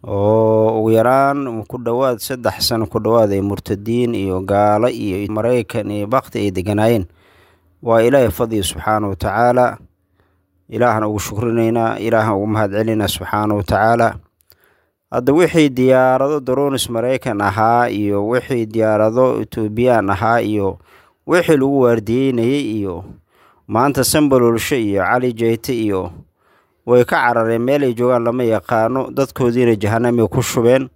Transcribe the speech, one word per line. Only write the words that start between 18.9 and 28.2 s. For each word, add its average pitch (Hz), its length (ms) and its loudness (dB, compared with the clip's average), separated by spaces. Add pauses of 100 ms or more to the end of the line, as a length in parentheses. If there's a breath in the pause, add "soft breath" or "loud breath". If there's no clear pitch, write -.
Ethiopian 110 680 0
ahaa 110 320 2
iyo 104 360 -2 (500 soft breath)
wixii 165 300 2
lagu 139 240 2
waardiyeynayay 120 800 0 (200)
iyo 92 240 -8 (640 soft breath)
maanta 131 360 0
Sambalolshe 127 800 2
iyo 98 240 0
Cali 123 280 0
Jeyte 113 440 -2
iyo 95 340 -4 (760)
way 123 200 4
ka - 160 -2
carareen, 117 400 0
meel 139 220 0
ay 123 100 0
joogaan 120 320 0